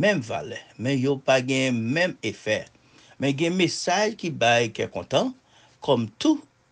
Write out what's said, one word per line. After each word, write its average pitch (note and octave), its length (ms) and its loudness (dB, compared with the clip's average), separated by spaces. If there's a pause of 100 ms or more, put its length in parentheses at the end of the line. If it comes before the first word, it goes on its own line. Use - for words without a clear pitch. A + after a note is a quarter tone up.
menm F3+ 240 2
valè, - 340 -8 (160)
men C3 240 -2
yo C3+ 160 0
pa C3 240 2
gen C3 400 0
menm D3 460 -2
efè. G#2+ 400 -4 (580)
Men C#3 160 2
gen E3+ 160 0
mesaj F#3+ 640 0
ki D#3+ 160 -6
bay A#2 400 2
kè G#2+ 160 -4
kontan, D3 400 -2 (520)
kòm A#2 260 2 (100)
tou, D4+ 220 2 (300)